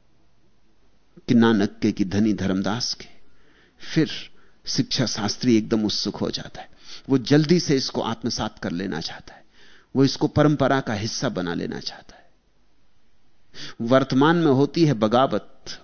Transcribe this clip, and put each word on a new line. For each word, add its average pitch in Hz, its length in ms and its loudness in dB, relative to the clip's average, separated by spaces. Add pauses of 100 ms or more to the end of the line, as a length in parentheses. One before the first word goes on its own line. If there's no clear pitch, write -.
(1300)
कि 131 60 4
नानक 113 480 4
के, 110 100 2
कि 101 140 -2
धनी 101 280 0
धर्मदास 95 600 -2
के। - 140 -18 (760)
फिर - 300 -2 (540)
शिक्षा - 400 -2
शास्त्री 110 520 0
एकदम 110 280 0
उत्सुक 98 300 -4
हो 90 160 -4
जाता - 300 -12
है, - 80 -18 (400)
वो 135 100 4
जल्दी 151 400 4
से 156 160 0
इसको 127 280 -2
आत्मसात 113 560 -6
कर 95 120 -6
लेना 87 300 -6
चाहता - 320 -14
है, - 100 -20 (520)
वो 131 80 6
इसको 139 260 2
परंपरा 139 520 2
का 123 140 -6
हिस्सा 110 360 -4
बना 87 220 -4
लेना 87 260 -6
चाहता - 360 -16
है। - 80 -20 (1600)
वर्तमान 135 560 4
में 160 140 2
होती 143 340 2
है 147 80 4
बगावत 110 920 -2